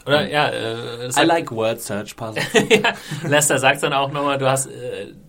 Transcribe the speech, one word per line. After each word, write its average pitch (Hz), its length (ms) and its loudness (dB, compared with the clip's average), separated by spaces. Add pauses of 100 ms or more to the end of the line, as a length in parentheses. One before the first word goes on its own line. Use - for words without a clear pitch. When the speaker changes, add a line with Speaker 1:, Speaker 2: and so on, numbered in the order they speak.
Speaker 1:
Ja, - 60 -16
oder? 139 220 2
Speaker 2:
Ja. 147 200 2
Speaker 1:
Ja, - 20 -
äh, 117 560 -6
es 127 100 -2
Speaker 2:
„I - 40 4
Speaker 1:
hat 160 80 6
Speaker 2:
like 165 220 0
word 113 300 0
search 104 340 -6
puzzles.“ 110 380 -6
Speaker 1:
<laughs> - 160 4
Ja, 214 240 4 (340)
Lester 147 320 4
sagt 139 240 4
dann 147 120 0
auch 139 180 0
nochmal, 143 240 0
„Du 131 140 2
hast, 135 160 0
äh, 117 480 -10 (140)